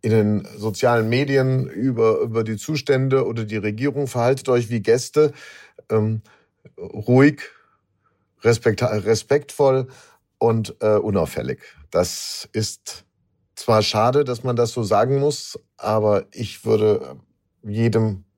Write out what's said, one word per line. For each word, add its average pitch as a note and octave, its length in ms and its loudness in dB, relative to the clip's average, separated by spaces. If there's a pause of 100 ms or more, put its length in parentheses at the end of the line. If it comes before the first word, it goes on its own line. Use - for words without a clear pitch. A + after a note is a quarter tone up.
in A2+ 100 -2
den G#2 460 2
sozialen A2 540 0
Medien C3 580 0
über, A2+ 520 0
über A2+ 240 -2
die A2 120 -6
Zustände C3+ 680 0
oder A2+ 180 -4
die G#2+ 140 -6
Regierung, A#2 480 -4
verhaltet B2+ 420 0
euch A#2+ 220 0
wie A#2+ 100 -2
Gäste, B2+ 520 2 (580)
ähm, A2 320 0 (560)
ruhig, B2 640 2 (1000)
respekta-, A2+ 640 0
respektvoll C3 840 0 (500)
und, A2+ 420 0
äh, G#2+ 160 2
unauffällig. E2+ 640 -2 (300)
Das - 600 -4
ist - 520 -8 (500)
zwar A2 280 2
schade, B2 420 2
dass B2 200 -6
man B2 120 -2
das A#2 160 0
so B2 100 -4
sagen A2+ 380 2
muss, - 380 -4 (180)
aber G#2+ 560 0
ich - 320 -10
würde G#2 520 0 (460)
jedem G#2+ 640 -2 (140)